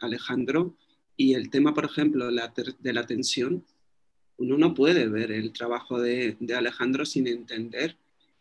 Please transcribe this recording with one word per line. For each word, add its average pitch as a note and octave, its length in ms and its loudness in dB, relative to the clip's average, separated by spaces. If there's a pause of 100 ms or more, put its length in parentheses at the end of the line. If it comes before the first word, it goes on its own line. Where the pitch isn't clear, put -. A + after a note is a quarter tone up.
Alejandro, B2+ 720 -2 (420)
y C3 180 6
el A#2+ 160 -2
tema, D3 220 4
por D3 120 0
ejemplo, C#3+ 460 0
la A#2 220 -2
ter-, B2+ 260 -8
de C3 140 -4
la A#2 140 -2
tensión, C3 560 -2 (760)
uno B2+ 180 0
no E3 160 6
puede C#3+ 340 4
ver A2 260 -2
el A2 200 -4
trabajo A#2+ 480 -4
de, A#2+ 400 -2
de A#2+ 140 -4
Alejandro B2 500 0
sin C3+ 220 0
entender A#2 720 -6 (420)